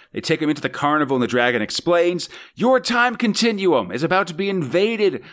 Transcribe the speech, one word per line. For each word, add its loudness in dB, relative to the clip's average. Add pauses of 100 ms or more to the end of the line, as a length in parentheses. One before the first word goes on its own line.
(140)
They -6
take -2
him 0
into -2
the -2
carnival, 0
and 2
the 0
dragon 0
explains, 0 (260)
"Your 2
time 0
continuum 0
is -4
about 0
to -12
be -2
invaded 0 (120)